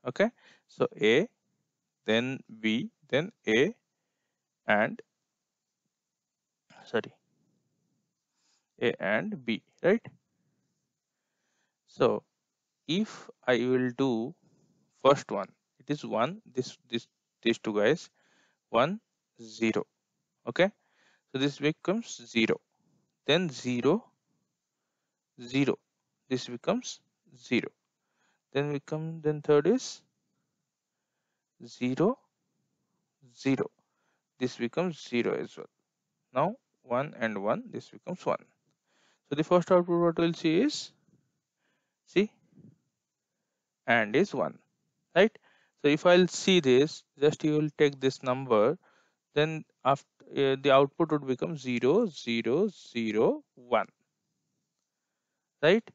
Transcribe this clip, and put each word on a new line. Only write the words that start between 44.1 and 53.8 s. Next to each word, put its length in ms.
is 180
one, 260
right? 200
So 60
if 180
I'll 220
see 320
this, 440
just 240
you 140
will 200
take 220
this 240
number, 540
then 320
after, 240
uh, 300
the 100
output 400
would 160
become 300
zero, 500
zero, 600
zero, 760
one, 320